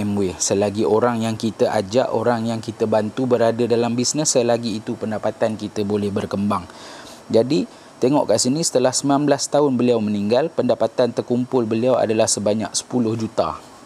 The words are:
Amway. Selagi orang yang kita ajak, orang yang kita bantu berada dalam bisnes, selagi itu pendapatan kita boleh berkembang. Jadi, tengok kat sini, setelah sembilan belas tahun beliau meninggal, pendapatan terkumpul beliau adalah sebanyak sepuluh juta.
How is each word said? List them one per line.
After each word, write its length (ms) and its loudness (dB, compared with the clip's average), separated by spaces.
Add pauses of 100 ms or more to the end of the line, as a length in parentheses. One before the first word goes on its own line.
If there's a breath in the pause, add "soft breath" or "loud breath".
Amway. 400 -2
Selagi 480 0
orang 400 2
yang 80 -4
kita 320 -2
ajak, 400 0
orang 400 -2
yang 120 -4
kita 280 -4
bantu 400 0
berada 400 2
dalam 240 2
bisnes, 400 -2
selagi 480 0
itu 160 -6
pendapatan 640 -4
kita 240 -4
boleh 240 -2
berkembang. 560 -2 (640 loud breath)
Jadi, 400 2 (320 loud breath)
tengok 320 2
kat 80 2
sini, 240 0
setelah 320 2
sembilan 320 2
belas 160 2
tahun 320 2
beliau 240 2
meninggal, 480 0
pendapatan 640 0
terkumpul 560 0
beliau 320 2
adalah 240 2
sebanyak 480 0
sepuluh 400 -2
juta. 480 -2 (260)